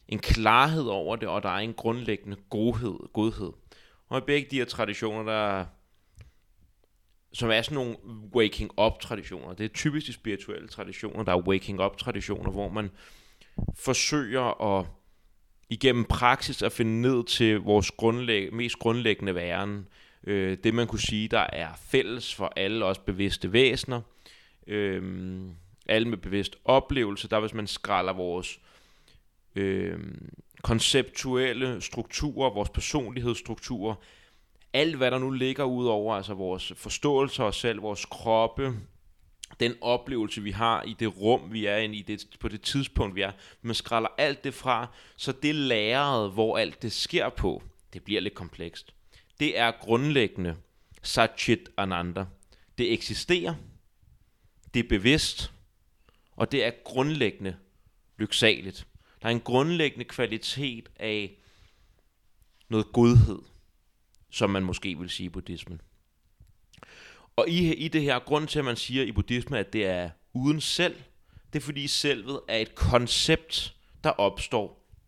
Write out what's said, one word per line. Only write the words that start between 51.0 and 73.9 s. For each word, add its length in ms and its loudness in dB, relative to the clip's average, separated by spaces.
Satchit 760 2
Ananda. 480 -2
Det 160 2
eksisterer, 640 -2
det 120 2
er 40 -6
bevidst, 640 2
og 160 -2
det 140 2
er 60 0
grundlæggende 720 0
lyksaligt. 680 0
Der 60 -2
er 40 4
en 80 2
grundlæggende 640 2
kvalitet 840 -4
af 380 -4
noget 240 0
godhed, 460 8
som 200 0
man 140 0
måske 360 -6
vil 100 -10
sige 160 -8
i 40 -8
buddhismen. 520 -12
Og 140 2
i, 240 2
i 140 -4
det 140 0
her, 180 2
grund 280 0
til, 120 -4
at 60 0
man 100 -2
siger 280 -2
i 80 -4
buddhismen, 480 -2
at 140 -4
det 120 0
er 240 -2
uden 280 0
selv, 340 -2
det 60 -2
er 40 -8
fordi 240 -6
selvet 600 -2
er 100 0
et 180 -4
koncept, 1000 2